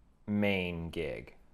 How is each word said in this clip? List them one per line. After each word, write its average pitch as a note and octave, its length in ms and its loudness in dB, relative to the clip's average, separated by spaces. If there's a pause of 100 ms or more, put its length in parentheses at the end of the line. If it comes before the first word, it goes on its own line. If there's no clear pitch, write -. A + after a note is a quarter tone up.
(260)
main F#2 640 2
gig. D2 460 -6 (200)